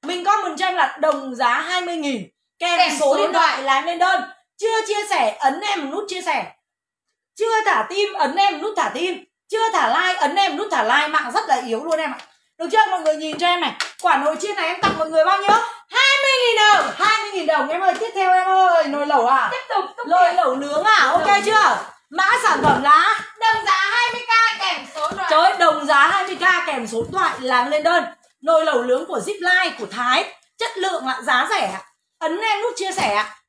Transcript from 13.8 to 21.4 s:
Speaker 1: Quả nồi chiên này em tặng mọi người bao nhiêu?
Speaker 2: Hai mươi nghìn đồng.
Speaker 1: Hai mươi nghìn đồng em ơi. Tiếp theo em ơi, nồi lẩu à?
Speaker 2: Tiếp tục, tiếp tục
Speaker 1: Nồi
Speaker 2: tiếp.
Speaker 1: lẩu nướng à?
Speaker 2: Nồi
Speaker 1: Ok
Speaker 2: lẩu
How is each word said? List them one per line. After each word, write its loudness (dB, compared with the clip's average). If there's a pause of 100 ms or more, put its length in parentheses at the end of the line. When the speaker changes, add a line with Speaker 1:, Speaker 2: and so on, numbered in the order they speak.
Speaker 1:
Quả 2
nồi 0
chiên -6
này -4
em -6
tặng 2
mọi -4
người 4
bao 4
nhiêu? 0 (400)
Speaker 2:
Hai 4
mươi 2 (140)
nghìn 2
đồng. 4
Speaker 1:
Hai 2
mươi -8
nghìn -6
đồng 0
em -4
ơi. 2
Tiếp -6
theo 2
em 2
ơi, 4
nồi -4
lẩu 2
à? 2
Speaker 2:
Tiếp -6 (180)
tục, -2
tiếp -16
tục -10
Speaker 1:
Nồi 4
Speaker 2:
tiếp. -2
Speaker 1:
lẩu 0
nướng -4
à? 4
Speaker 2:
Nồi 2
Speaker 1:
Ok 2
Speaker 2:
lẩu 2